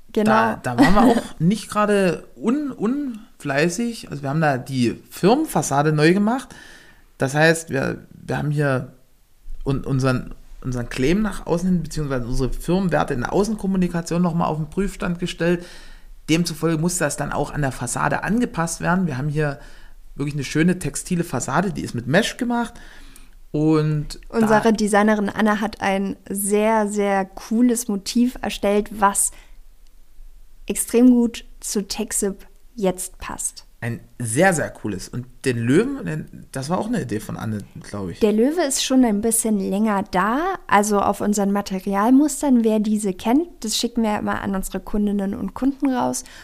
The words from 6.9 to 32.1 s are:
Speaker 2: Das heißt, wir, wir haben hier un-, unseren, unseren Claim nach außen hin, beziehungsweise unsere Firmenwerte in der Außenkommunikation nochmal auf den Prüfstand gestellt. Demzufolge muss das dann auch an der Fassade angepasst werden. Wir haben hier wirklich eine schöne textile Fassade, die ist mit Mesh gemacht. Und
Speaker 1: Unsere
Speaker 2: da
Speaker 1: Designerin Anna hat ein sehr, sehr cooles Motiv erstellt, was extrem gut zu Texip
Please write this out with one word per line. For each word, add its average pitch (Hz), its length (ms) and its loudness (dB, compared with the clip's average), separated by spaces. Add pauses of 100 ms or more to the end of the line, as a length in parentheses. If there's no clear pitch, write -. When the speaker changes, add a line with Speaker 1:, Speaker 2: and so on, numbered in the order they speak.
Speaker 2:
Das 135 160 -2
heißt, 160 360 4
wir, - 420 -2
wir - 260 -6
haben 143 120 -2
hier 139 420 0 (720)
un-, - 200 -2
unseren, 131 500 0 (280)
unseren 123 260 -6
Claim 165 340 0
nach 196 240 -6
außen 175 220 0
hin, 180 140 2
beziehungsweise 139 440 -4
unsere 127 260 0
Firmenwerte 165 640 0
in 123 60 -2
der - 120 -4
Außenkommunikation 180 920 0
nochmal 170 260 0
auf 156 80 -4
den 156 140 -6
Prüfstand 180 480 -4
gestellt. 175 460 -2 (640)
Demzufolge 165 500 0
muss 175 200 0
das 143 180 -2
dann 147 160 -4
auch 139 200 -4
an 143 100 -2
der 135 100 0
Fassade 135 520 -2
angepasst 175 560 -2
werden. 175 260 2
Wir 139 100 -4
haben 139 120 -4
hier 147 320 -2 (560)
wirklich 143 180 -4
eine 143 100 -4
schöne 170 340 2
textile 170 460 -4
Fassade, 147 480 -2
die 139 100 -6
ist - 120 -6
mit 120 120 -6
Mesh 165 300 2
gemacht. 240 380 -4 (800)
Und 151 760 2
Speaker 1:
Unsere 220 340 4
Speaker 2:
da 226 100 6
Speaker 1:
Designerin 208 560 4
Anna 214 320 2
hat 214 200 -4
ein 196 360 -2 (120)
sehr, 208 600 2
sehr 202 360 0
cooles 233 640 0
Motiv 233 540 0
erstellt, 208 560 0
was 202 320 2 (1400)
extrem 240 440 4
gut 240 340 2 (160)
zu - 260 -4
Texip - 600 -4 (280)